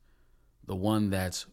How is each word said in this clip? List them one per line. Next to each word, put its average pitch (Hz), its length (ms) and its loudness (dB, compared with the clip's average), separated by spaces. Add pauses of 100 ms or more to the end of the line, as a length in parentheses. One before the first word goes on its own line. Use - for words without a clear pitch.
(640)
The 101 100 -6
one 104 340 2
that's 92 440 -2